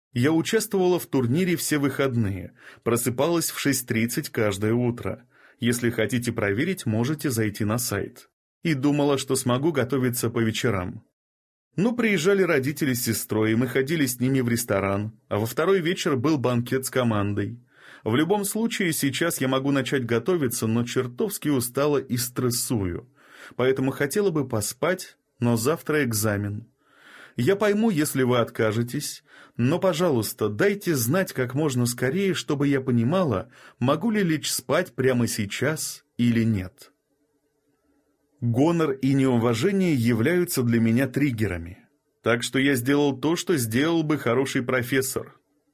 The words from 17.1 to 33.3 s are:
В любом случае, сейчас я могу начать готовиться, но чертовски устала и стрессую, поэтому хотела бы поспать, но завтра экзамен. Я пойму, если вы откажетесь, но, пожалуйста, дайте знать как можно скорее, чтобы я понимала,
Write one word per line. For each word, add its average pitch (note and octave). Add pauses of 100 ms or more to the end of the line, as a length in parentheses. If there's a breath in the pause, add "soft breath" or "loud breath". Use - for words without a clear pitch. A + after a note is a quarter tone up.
В A2
любом F#3
случае, G#3+
сейчас C#3
я C3
могу C3+
начать C3+
готовиться, A#2+
но A#2
чертовски B2
устала C#3
и C3+
стрессую, A#2+ (460 loud breath)
поэтому C3
хотела F#3+
бы D3+
поспать, D3+ (220)
но A#2+
завтра D3+
экзамен. G#2 (640 loud breath)
Я D3+
пойму, G#3
если D3
вы B2
откажетесь, A#2 (340 loud breath)
но, C3
пожалуйста, D#3
дайте F3+
знать C#3+
как B2
можно C3
скорее, C3+
чтобы C#3+
я C#3
понимала, B2+ (260 loud breath)